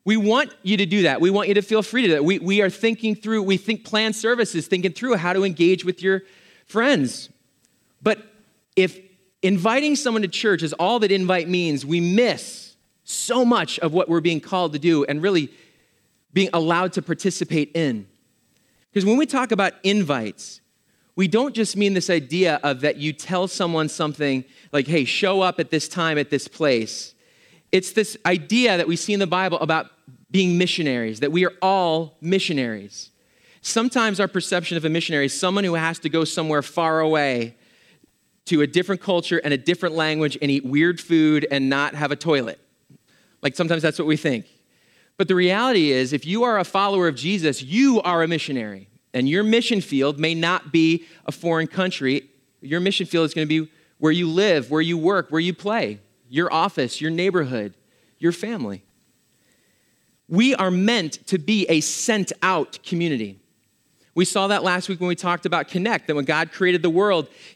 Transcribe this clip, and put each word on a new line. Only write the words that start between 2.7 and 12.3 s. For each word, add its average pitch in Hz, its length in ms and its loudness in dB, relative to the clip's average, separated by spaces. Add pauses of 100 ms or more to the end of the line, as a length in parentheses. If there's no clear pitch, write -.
through, 214 280 -2
we 190 140 2
think 214 260 -6
plan 220 300 -2
services, 220 520 -2
thinking 180 280 -2
through 247 240 -2
how 175 160 -2
to 190 100 0
engage 180 400 2
with 180 180 -4
your 190 220 0 (420)
friends. 214 640 0 (720)
But - 240 0 (520)
if 185 200 2 (440)
inviting 220 560 2
someone 226 240 -2
to 185 80 -2
church 185 340 0
is 147 80 -2
all 196 280 0
that 208 120 2
invite 180 380 0
means, 165 360 0
we 165 140 0
miss 180 800 0 (260)